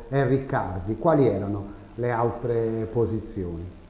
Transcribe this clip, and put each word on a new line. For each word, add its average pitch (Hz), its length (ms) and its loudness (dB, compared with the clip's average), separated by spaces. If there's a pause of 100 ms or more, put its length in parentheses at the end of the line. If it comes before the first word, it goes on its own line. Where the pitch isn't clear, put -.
e 139 160 2
Riccardi, 110 720 0
quali 151 280 6
erano 101 380 0 (320)
le 120 160 -2
altre 113 800 0
posizioni? 95 880 -2 (100)